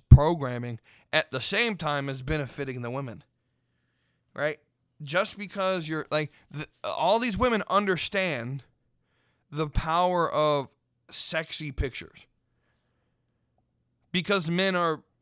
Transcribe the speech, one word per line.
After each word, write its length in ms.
programming 680
at 180
the 100
same 340
time 340
as 120
benefiting 600
the 100
women, 320
right? 260
Just 360
because 500
you're, 240
like, 200
th-, 140
all 340
these 200
women 320
understand 960
the 180
power 640
of 360
sexy 640
pictures 560
because 400
men 240
are 260